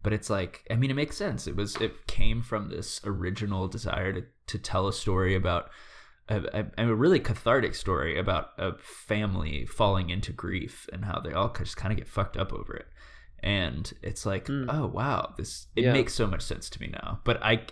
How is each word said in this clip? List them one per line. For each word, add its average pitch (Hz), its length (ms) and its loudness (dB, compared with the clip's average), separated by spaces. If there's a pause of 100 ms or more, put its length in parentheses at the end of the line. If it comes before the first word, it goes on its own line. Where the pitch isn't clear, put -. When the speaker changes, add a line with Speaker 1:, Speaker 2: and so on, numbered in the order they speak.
Speaker 1:
But 107 100 2
it's 104 180 -2
like, 95 420 -2
I 113 40 2
mean, 131 140 4
it 131 60 0
makes 147 200 -2
sense. 175 300 -4
It 82 100 -4
was, 98 200 -2
it - 320 -4
came 113 340 8
from 107 280 -2
this - 360 -6
original 95 640 0
desire 95 460 -2
to, 92 100 -4 (240)
to - 100 -4
tell - 300 0
a 95 60 0
story 95 420 2
about 90 340 2 (600)
a, 107 360 -2 (120)
a, 113 120 2
a 113 60 4
really 147 240 6
cathartic 117 560 2
story 78 420 0
about 90 400 0
a 92 220 -2
family 92 880 -2
falling 98 420 2
into 92 240 -4
grief - 580 -6
and 101 140 -6
how - 140 -2
they 85 120 -6
all 90 220 2
just - 240 -4
kinda 92 180 0
get - 120 -4
fucked - 300 -2
up 95 140 0
over 95 240 -6
it. - 120 -12 (540)
And 90 500 -2 (120)
it's - 220 -6
like, 98 220 -2
Speaker 2:
Mm. 139 200 -2
Speaker 1:
oh, 135 200 0
wow, 117 500 -2
this, - 380 -10
it 123 100 4
Speaker 2:
Yeah. 123 80 8
Speaker 1:
makes 131 200 4
so 113 140 2
much 92 140 0
sense - 300 -6
to - 100 -10
me - 60 -8
now. - 360 -6
But 117 180 2
I, 113 300 6